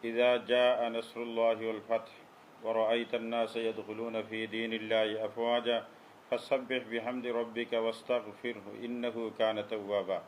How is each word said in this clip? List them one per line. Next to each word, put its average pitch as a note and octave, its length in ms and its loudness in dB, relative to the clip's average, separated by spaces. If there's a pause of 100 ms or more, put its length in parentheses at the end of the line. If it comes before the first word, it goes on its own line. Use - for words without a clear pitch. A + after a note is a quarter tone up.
اذا A#2+ 320 4
جاء A#2+ 540 4
نصر A2+ 300 -6
اللہ A#2 220 -2
والفتح A2 1300 -2
ورأیت A2+ 460 2
الناس A#2 440 0
يدخلون A2 580 -4 (140)
فی A2 160 -4
دین A2+ 280 -2
اللہ A2 480 2
افواجا A#2 580 2 (500)
فسبح B2 600 0
بحمد A#2 360 -4
ربک A#2 480 -2
واستغفرہ A2+ 960 -2 (100)
انہ A#2 580 -4
کان A2 200 2 (120)
توابا۔ G2+ 480 0 (100)